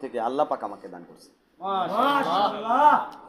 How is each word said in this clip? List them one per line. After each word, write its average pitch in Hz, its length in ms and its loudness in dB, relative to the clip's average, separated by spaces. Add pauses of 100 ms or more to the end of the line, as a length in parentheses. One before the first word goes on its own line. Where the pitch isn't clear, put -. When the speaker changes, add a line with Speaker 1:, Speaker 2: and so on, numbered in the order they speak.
Speaker 1:
থেকে, 120 180 -6
আল্লাহ 131 260 0
পাক 135 180 -6
আমাকে 101 240 -10
দান 87 200 -16
করছে।" - 220 -20 (300)
Speaker 2:
মাশাআল্লাহ। 208 1600 2 (140)